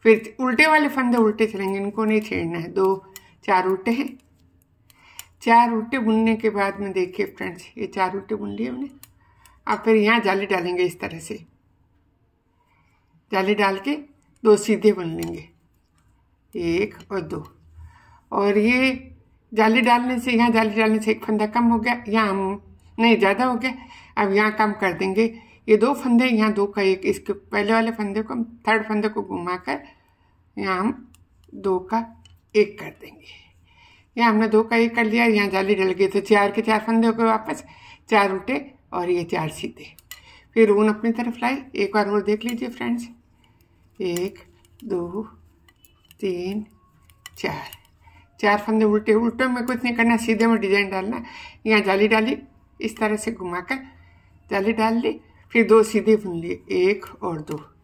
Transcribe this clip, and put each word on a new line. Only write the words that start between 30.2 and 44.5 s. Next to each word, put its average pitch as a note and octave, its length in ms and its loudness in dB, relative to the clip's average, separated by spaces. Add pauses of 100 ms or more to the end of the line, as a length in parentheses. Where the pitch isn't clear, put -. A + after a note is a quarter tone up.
यहाँ F#3+ 220 -4
हम G#3+ 320 -4 (440)
दो F#3+ 280 -2
का G#3+ 160 -4 (560)
एक G#3+ 240 2
कर D#3 120 -14 (100)
देंगे। - 260 -20 (880)
यहाँ A#3 140 4
हमने A3 180 2
दो G#3+ 140 4
का A3 140 -2
एक A3+ 180 2
कर A#3 100 0
लिया, A3+ 220 0
यहाँ G#3 220 2
जाली F#3+ 260 0
डल F#3+ 180 0
गई, F#3 160 0
तो G3+ 120 0
चार G3+ 320 2
के A3 100 -2
चार A3 180 0
फंदे A3+ 260 0
हो A3+ 60 2
गए A3+ 120 0
वापस, A3 380 -2 (480)
चार G3+ 220 4
उल्टे F#3+ 260 -4 (340)
और F3+ 180 -4
ये F3 140 0
चार D#3+ 260 -4
सीधे। - 440 -14 (600)
फिर A3 140 6
ऊन G#3 180 4
अपनी G#3+ 240 -2
तरफ A#3 260 -6
लाए, C4+ 240 -4 (120)
एक G3+ 200 -4
बार G#3 140 2
और G3+ 140 0
देख G#3+ 220 -2
लीजिए A#3+ 260 -6
फ्रेंड्स, A#3+ 380 -6 (880)
एक, F3+ 400 -4 (460)